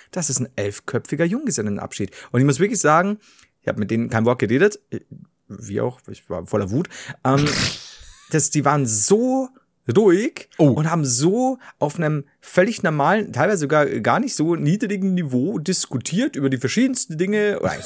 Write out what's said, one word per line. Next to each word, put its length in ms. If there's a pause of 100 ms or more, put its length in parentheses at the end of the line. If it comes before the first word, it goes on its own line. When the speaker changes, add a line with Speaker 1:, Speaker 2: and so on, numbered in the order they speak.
(120)
Speaker 1:
das 180
ist 100
ein 160
elfköpfiger 720
Junggesellenabschied.“ 840 (200)
Und 80
ich 60
muss 160
wirklich 180
sagen, 380 (440)
ich 60
hab 100
mit 140
denen 180
kein 140
Wort 160
geredet, 400 (680)
wie 320
auch, 180 (100)
ich 200
war 160
voller 260
Wut, 160 (380)
ähm, 180 (460)
Speaker 2:
<laughs> 420
Speaker 1:
das, 180
die 140
waren 220
so 640 (480)
ruhig 500 (100)
Speaker 2:
Oh. 100
Speaker 1:
und 240
haben 120
so 540 (220)
auf 180
einem 260 (160)
völlig 440
normalen, 500
teilweise 280
sogar 260
gar 320
nicht 160
so 200
niedrigen 600
Niveau 420
diskutiert 800
über 160
die 60
verschiedensten 600
Dinge, 420
oder 120
eigentlich 140